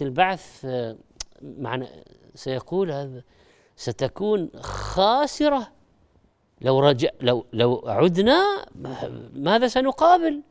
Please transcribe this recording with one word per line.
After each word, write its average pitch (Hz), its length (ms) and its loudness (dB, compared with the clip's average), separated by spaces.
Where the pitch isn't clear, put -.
البعث، 170 640 -2
آه، 123 300 -6
معنى 127 460 -8
سيقول 165 560 -4
هذا: 139 320 -10
"ستكون 180 720 -4
خاسرة. 262 1120 0
لو 131 180 4
رجع-، 139 420 4
لو، 120 320 2
لو 120 320 2
عدنا، 196 800 2
ماذا 196 320 2
سنقابل؟ 302 840 2